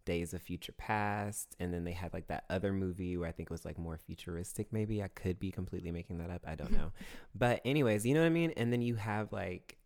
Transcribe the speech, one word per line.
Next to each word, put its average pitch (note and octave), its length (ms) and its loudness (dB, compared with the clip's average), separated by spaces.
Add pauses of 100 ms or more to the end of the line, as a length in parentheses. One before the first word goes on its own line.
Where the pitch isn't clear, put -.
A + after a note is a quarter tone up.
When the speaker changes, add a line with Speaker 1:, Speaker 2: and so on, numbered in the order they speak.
Speaker 1:
Days E2+ 300 -2
of F2 80 -6
Future - 300 -8
Past, G#2 880 -2
and F2 120 -2
then F2 120 -2
they F2 80 -4
had, F2 200 -6
like, E2+ 160 -6
that - 220 -4
other G2 240 0
movie F2+ 440 -2
where E2+ 120 -2
I - 20 -6
think - 180 -8
it - 20 -4
was, E2 140 -6
like, D#2+ 120 -8
more E2 220 -6
futuristic, - 720 -6
maybe. G#2+ 300 0
I F#2+ 60 -4
could F#2 300 -2
be F#2+ 120 -2
completely F2 400 -4
making E2+ 260 -6
that E2+ 140 -6
up. F2 160 -8
I D#2+ 80 -6
don't D2 160 -2
know. D#2 200 8 (220)
Speaker 2:
<laughs> - 220 -16
Speaker 1:
But A#2+ 300 4
anyways, A#2+ 380 4
you B2+ 120 6
know D#3+ 60 6
what E3 40 6
I E3 40 6
mean? E3 280 4
And A#2+ 160 2
then B2 80 2
you A#2+ 140 2
have, G#2+ 360 -2
like, F#2 540 -6